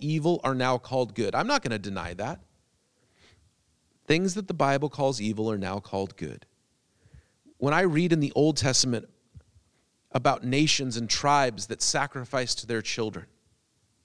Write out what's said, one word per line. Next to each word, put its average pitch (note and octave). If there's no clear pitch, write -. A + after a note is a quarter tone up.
evil D#3
are C3
now B2+
called A#2+
good. A2
I'm E3+
not C#4
gonna A2+
deny F#2
that. A#2
Things F3+
that G3+
the F#3+
Bible C#3
calls C3+
evil A2
are G#2
now F#2+
called G2
good. -
When C#3+
I E3+
read E3+
in D#3+
the C#3
Old D3
Testament B2+
about C3
nations C3
and A#2
tribes C3+
that -
sacrificed C3
their A2+
children, G#2